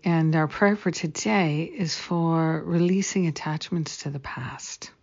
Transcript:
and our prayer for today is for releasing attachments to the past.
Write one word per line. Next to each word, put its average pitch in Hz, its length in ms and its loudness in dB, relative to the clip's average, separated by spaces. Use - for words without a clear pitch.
and 160 320 4
our 156 100 4
prayer 208 300 2
for 185 160 -2
today 165 720 0
is 196 320 -4
for 165 680 2
releasing 175 640 2
attachments 156 760 -4
to 147 60 -4
the 139 100 -6
past. - 720 -12